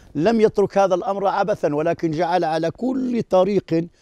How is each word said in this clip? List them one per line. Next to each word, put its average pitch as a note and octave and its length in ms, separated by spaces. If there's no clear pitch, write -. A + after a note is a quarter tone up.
لم G#3+ 260
يترك G3+ 380
هذا F#3+ 160
الأمر G3 320
عبثا، F#3 480
ولكن E3 360
جعل E3+ 340
على E3 260
كل B3 520
طريق F#3 680